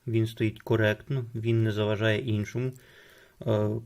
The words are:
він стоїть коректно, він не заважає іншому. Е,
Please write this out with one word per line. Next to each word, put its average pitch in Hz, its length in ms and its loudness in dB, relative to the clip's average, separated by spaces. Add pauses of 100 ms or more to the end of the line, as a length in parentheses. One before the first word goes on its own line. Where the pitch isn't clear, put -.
він 113 200 2
стоїть 110 340 -2
коректно, 113 640 0 (100)
він 113 280 2
не 110 80 2
заважає 107 480 0
іншому. 113 520 -2 (760)
Е, 107 220 2 (160)